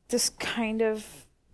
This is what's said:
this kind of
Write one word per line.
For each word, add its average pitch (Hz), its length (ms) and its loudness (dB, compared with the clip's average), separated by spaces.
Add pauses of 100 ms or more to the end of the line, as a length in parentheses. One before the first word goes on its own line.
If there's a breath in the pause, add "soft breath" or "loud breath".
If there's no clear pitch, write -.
this 240 220 2
kind 220 520 -2
of 220 440 0 (280)